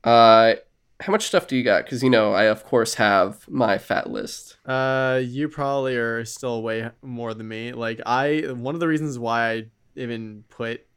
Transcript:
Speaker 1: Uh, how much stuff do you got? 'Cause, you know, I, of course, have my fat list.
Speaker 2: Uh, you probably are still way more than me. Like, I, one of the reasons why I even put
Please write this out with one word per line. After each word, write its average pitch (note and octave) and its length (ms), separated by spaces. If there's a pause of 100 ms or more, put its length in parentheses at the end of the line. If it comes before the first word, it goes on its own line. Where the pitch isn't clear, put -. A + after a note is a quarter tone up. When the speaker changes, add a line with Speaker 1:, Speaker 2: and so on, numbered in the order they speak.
Speaker 1:
Uh, A2+ 520 (440)
how G3 140
much G#3+ 120
stuff - 220
do C3+ 80
you B2+ 80
got? G2+ 240
'Cause, B2+ 160
you C3 60
know, A2 240
I, G2 100
of G#2+ 220
course, A2+ 300
have G2+ 540
my A2 280
fat - 320
list. - 560
Speaker 2:
Uh, C3 580
you C3 240
probably C#3 480
are A#2 300
still A#2 360
way A2+ 280 (120)
more A#2 320
than A2 140
me. A2+ 240
Like, A#2 340
I, C#3+ 360 (100)
one B2+ 240
of E3 60
the E3+ 80
reasons D3+ 280
why A#2 340
I A2+ 140 (300)
even A2+ 540
put A#2 360 (120)